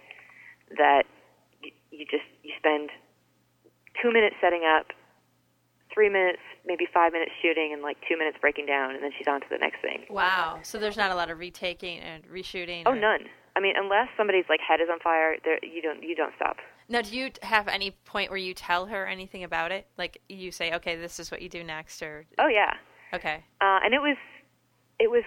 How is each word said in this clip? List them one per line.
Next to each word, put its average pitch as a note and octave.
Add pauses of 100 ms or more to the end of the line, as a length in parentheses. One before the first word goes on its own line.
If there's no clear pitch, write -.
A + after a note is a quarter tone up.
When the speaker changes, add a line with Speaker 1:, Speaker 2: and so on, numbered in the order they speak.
(760)
Speaker 1:
that C#3+ (560)
y-, - (160)
you D3+
just, - (140)
you D3+
spend D3+ (1080)
two A#3
minutes G#3+
setting F3
up, D#3 (960)
three G#3
minutes, F#3+ (240)
maybe F3
five E3+
minutes E3 (100)
shooting, D#3
and, D3
like, D3 (100)
two E3
minutes D#3
breaking D3
down, C3+
and C3+
then C#3+
she's -
on C#3+
to -
the -
next -
thing. -
Speaker 2:
Wow! F3+
So -
there's G#3
not G#3
a F3+
lot E3+
of D#3+
retaking F3
and D#3+
reshooting F3
Speaker 1:
Oh, A#3+
Speaker 2:
or C4
Speaker 1:
none. G#3+ (260)
I F3+
mean, G3
unless G3
somebody's, F#3+
like, D#3+
head D#3+
is E3
on E3
fire, D#3+
there, D#3+
you E3
don't, D#3
you D#3+
don't D3+
stop. - (320)
Speaker 2:
Now, A#3
do G#3+
you C4
t-, -
have G#3
any G3
point -
where F#3+
you F#3
tell F3+
her G3
anything F#3+
about E3
it? G3 (100)
Like, F3
you F#3
say, E3+
"Okay, F3
this E3+
is E3
what -
you F3+
do E3+
next," D#3+
or D3+ (140)
Speaker 1:
Oh, D4
yeah. G#3 (380)
Speaker 2:
Okay. E3 (160)
Speaker 1:
Uh, G3
and G#3+
it C#4+
was, C#4+ (840)
it A3+
was A#3+